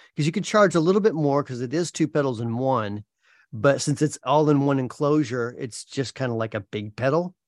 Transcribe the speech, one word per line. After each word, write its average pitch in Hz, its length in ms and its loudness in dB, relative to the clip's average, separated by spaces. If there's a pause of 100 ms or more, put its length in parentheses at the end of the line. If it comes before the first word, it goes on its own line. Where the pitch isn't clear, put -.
(160)
'cause 147 100 0
you 170 60 0
can 196 120 -4
charge 202 320 4
a 170 40 6
little 185 200 4
bit 202 140 2
more 143 300 2
'cause 123 160 -8
it 123 140 -4
is 170 180 -2
two 156 160 0
pedals 139 320 0
in 117 160 -4
one. 113 480 -2 (480)
But 139 300 2
since 143 180 -2
it's 147 220 0
all 147 260 4
in 143 160 4
one 139 140 2
enclosure, 127 800 -2
it's 127 260 -10
just - 300 -6
kinda 123 200 -4
like 113 200 -4
a 110 60 -4
big 104 360 -10
pedal 160 380 -2 (140)